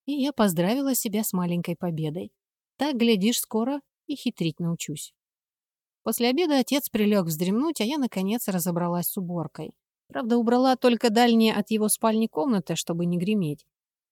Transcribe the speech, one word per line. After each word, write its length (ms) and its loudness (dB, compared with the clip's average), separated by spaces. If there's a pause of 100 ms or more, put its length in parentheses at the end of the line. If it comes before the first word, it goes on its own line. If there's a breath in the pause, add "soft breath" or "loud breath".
и 60 -4
я 200 -2
поздравила 640 2
себя 300 -2
с 80 -8
маленькой 420 -2
победой. 560 -6 (460)
Так, 180 -2
глядишь, 460 2
скоро 400 -4 (260)
и 80 -6
хитрить 460 -4
научусь. 540 -6 (920)
После 240 0
обеда 320 2
отец 300 0
прилёг 360 2
вздремнуть, 540 -2
а 40 0
я, 140 -2
наконец, 480 -2
разобралась 640 -2
с 80 -8
уборкой. 580 -8 (380)
Правда, 260 0
убрала 360 4
только 340 2
дальние 460 4
от 160 -2
его 180 0
спальни 380 0
комнаты, 480 -2
чтобы 320 -4
не 100 0
греметь. 480 -2 (480)